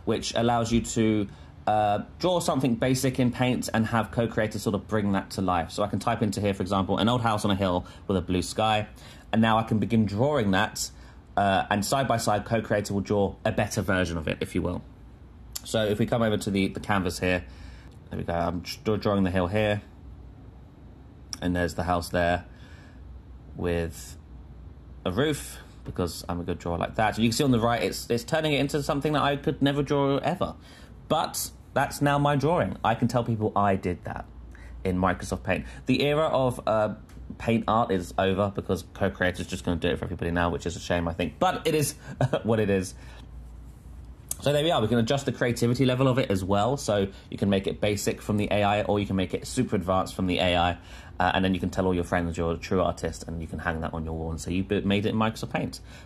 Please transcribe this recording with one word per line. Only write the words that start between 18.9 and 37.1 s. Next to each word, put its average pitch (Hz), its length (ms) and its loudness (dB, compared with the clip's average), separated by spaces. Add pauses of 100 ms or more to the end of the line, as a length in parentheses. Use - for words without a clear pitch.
drawing 101 220 4
the 92 80 2
hill 90 160 2
here, 104 340 0 (1600)
and 90 140 0
there's 87 180 0
the 104 120 -4
house 87 240 0
there 87 360 0 (1120)
with 85 600 -2 (840)
a 95 80 -2
roof, 139 460 -2 (260)
because - 460 -4
I'm 87 100 -4
a 87 40 -6
good 87 160 -4
drawer 85 180 -4
like - 160 -4
that. 107 220 0
So 110 80 2
you 120 60 4
can 113 60 0
see 147 80 2
on 139 60 4
the 120 100 4
right, 117 220 2
it's, - 300 -4
it's 120 120 0
turning 156 300 0
it 135 60 2
into 143 240 0
something 151 300 0
that 139 100 2
I 143 120 2
could 143 240 -2
never 139 220 2
draw 139 360 2
ever. - 360 -2 (540)
But - 420 0 (240)
that's 139 300 0
now 143 160 4
my 143 160 4
drawing. 135 480 2
I 113 100 4
can 117 140 2
tell 117 160 0
people 107 320 0
I 101 220 4
did 90 260 -4
that - 220 -10 (580)
in 90 160 0
Microsoft 92 420 0
Paint. 90 240 -2 (220)
The 127 160 2
era 147 240 2
of, 127 400 2
uh, 107 260 2 (460)